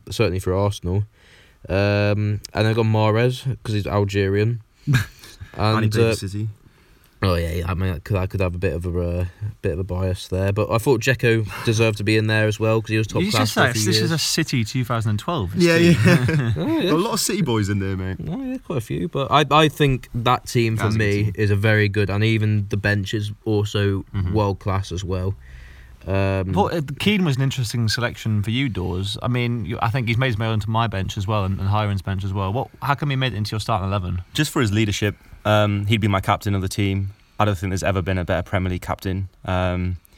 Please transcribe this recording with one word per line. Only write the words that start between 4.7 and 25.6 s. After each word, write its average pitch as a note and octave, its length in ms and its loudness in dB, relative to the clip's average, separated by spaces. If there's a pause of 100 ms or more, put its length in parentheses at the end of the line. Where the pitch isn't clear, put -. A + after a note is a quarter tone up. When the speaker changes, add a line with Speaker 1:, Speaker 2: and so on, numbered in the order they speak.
Speaker 2:
<laughs> D3 60 2 (640)
And A2 220 2
he A2 60 0
Speaker 1:
And, G#2+ 80 2
Speaker 2:
played A#2 120 4
for A2+ 60 4
Speaker 1:
uh, A2 40 2
Speaker 2:
City. G#2 340 -6 (760)
Speaker 1:
Oh F#2 140 4
yeah, E2+ 160 -2
yeah, F2 180 -4
I F#2+ 40 -2
mean, F#2+ 200 -2
I C#2+ 60 -10
could, - 160 -2
I F#2 100 0
could F#2+ 140 -4
have F2+ 160 0
a - 20 -6
bit E2+ 160 -2
of E2+ 100 -4
a, F2 360 -2
uh, F2+ 40 0 (380)
bit F#2 120 -2
of D#2 40 -6
a F#2+ 60 -4
bias F#2 440 -4
there, F#2+ 240 0
but G#2 180 0
I G#2+ 80 0
thought A#2 220 2
Dzeko A2+ 460 2 (180)
deserved A2 340 2
to G#2 60 -4
be A2 140 2
in G#2+ 80 2
there G#2+ 220 2
as G#2 120 -2
well A2 220 2
'cause G#2+ 80 -8
he A2 80 0
was A2 80 0
top - 160 -2
Speaker 3:
You G3+ 80 0
Speaker 1:
class - 120 2
Speaker 3:
just G#2+ 120 0
Speaker 1:
for G#3+ 60 2
a D3 80 4
Speaker 3:
said A#2+ 80 -2
Speaker 1:
few G#2+ 80 0
Speaker 3:
this F#3 120 2
Speaker 1:
years. - 100 2
Speaker 3:
is D#3+ 40 0
a E3 80 0
City D3 460 0
two B2+ 200 -2
thousand A2+ 260 -2
and G#2 100 0
twelve B2 360 -4
Speaker 2:
Yeah, E3+ 220 6
Speaker 3:
team. E3+ 260 8
Speaker 2:
yeah. B2+ 500 4
Speaker 1:
<laughs> - 40 -4
Oh, E3+ 80 -2
yeah. D4 240 0
Speaker 2:
Got - 20 2
a D3+ 40 2
lot G#3+ 180 0
of G#3 60 -2
City G#3 200 -2
boys A2+ 300 2
in G#2 80 0
there, G2 180 -2
mate. F#2 220 -6 (100)
Speaker 1:
Oh, A3+ 160 -6
yeah, B3+ 140 -6
quite E3+ 200 -6
a - 40 -6
few, E3 260 -6
but C#3 220 -4
I, D3 200 4
I D#3 200 6
think C3+ 420 0
that B2 340 0
team A2+ 300 0
for G#2+ 60 -2
Speaker 2:
That's G#2+ 140 2
a - 20 2
good A2 60 2
Speaker 1:
me G2+ 220 2
Speaker 2:
team. F#2 100 -2
Speaker 1:
is G#2 140 2
a G2+ 60 2
very G#2+ 320 4
good, G2 220 0
and G2+ 140 0
even G#2+ 440 2
the G#2+ 80 -4
bench G2+ 380 0
is G#2+ 160 -4 (160)
also G2+ 680 0
Speaker 2:
Mm-hmm. F#2+ 220 -2
Speaker 1:
world G2+ 240 0
class G2 340 -4
as F2+ 120 -6
well. F#2 300 -2 (720)